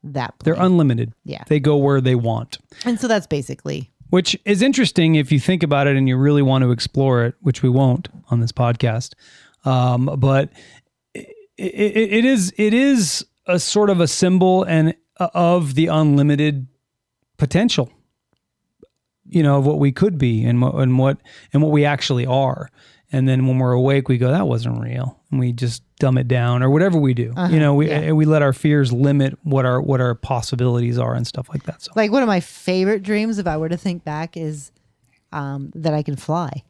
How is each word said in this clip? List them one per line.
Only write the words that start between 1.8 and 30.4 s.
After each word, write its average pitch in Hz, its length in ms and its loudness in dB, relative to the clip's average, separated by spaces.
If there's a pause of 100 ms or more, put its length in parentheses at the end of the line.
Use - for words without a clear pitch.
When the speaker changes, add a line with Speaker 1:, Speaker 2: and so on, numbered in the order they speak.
Speaker 2:
they 127 160 2
want. 117 420 -4 (280)
Speaker 1:
And 240 140 -2
so 262 80 -4
that's 220 200 0
basically 143 640 -8 (180)
Speaker 2:
Which 175 360 0
is 202 160 0
interesting 190 540 2
if 147 160 0
you 147 80 4
think 175 240 0
about 143 240 2
it 139 100 2
and 135 100 2
you 127 100 2
really 143 240 4
want 131 220 2
to 123 80 2
explore 123 540 0
it, 120 160 -4
which 147 200 -2
we 131 80 2
won't 127 380 2 (220)
on 120 100 0
this 117 140 -2
podcast. 120 600 -2 (520)
Um, 127 400 0 (120)
but 135 320 2 (640)
it, - 140 -16 (300)
it, 202 560 -2
it 233 120 2
is, 214 320 0
it 214 160 2
is 254 520 0 (200)
a 180 140 0
sort 208 300 0
of 185 100 2
a 170 80 2
symbol 185 560 2
and, 160 320 2 (240)
uh, 180 140 -2
of 170 420 0
the 160 120 2
unlimited 147 800 2 (720)
potential, 165 540 0 (1400)
you 170 160 2
know, 143 140 4
of 135 80 2
what 151 140 0
we 139 120 2
could 185 260 0
be 120 280 0
and 120 160 2
what, 127 140 0
and 127 220 2
what, 135 200 2 (360)
and 139 80 2
what 156 100 2
we 147 140 4
actually 131 400 -2
are. 131 440 -2 (420)
And 131 160 0
then 131 200 2
when 127 100 0
we're 127 160 2
awake, 135 340 2
we 127 120 0
go, 123 120 2
"That 175 160 0
wasn't 120 320 -4
real." 123 400 -8 (120)
And 139 80 -2
we 123 120 0
just 117 300 -6 (180)
dumb 131 180 2
it 127 100 -2
down 123 340 0
or 131 80 2
whatever 165 300 2
we 135 160 2
do. 117 200 -4
Speaker 1:
Uh-huh, 175 160 -2
Speaker 2:
You 160 80 4
know, 147 140 2
we, 147 160 0
Speaker 1:
yeah. 151 220 -2
Speaker 2:
we 156 140 2
let 156 180 4
our 139 100 2
fears 143 400 0
limit 135 500 0
what 135 220 0
our, 127 160 0
what 139 180 0
our 123 160 0
possibilities 120 840 -2